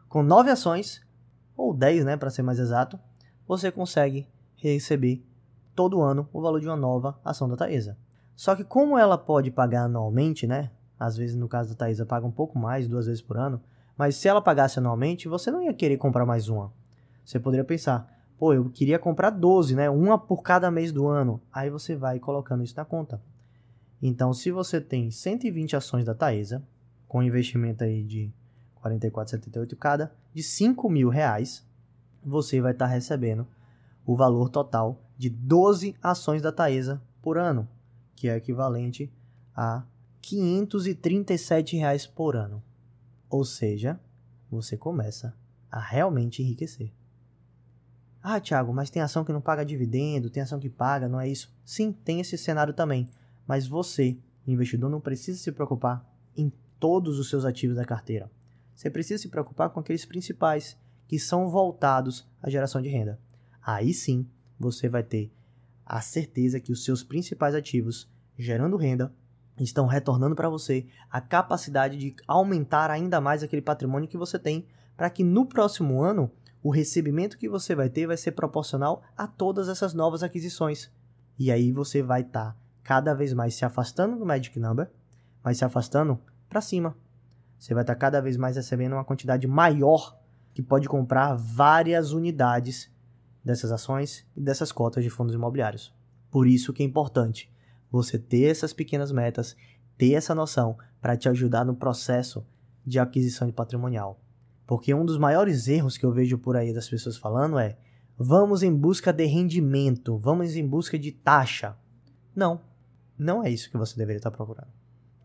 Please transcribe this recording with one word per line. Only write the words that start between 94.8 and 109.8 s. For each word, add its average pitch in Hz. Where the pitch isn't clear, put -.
de 120
fundos 117
imobiliários. 120
Por 131
isso 123
que 143
é 143
importante 131
você 120
ter 123
essas 156
pequenas 143
metas, 117
ter 127
essa 156
noção 127
pra 120
te 127
ajudar 123
no 123
processo 123
de 127
aquisição 123
de 120
patrimonial. 117
Porque 123
um 151
dos 165
maiores 147
erros 139
que -
eu 127
vejo 127
por 127
aí 117
das 113
pessoas 113
falando 135
é, 110
"Vamos 185
em 180
busca 175
de 160
rendimento, 139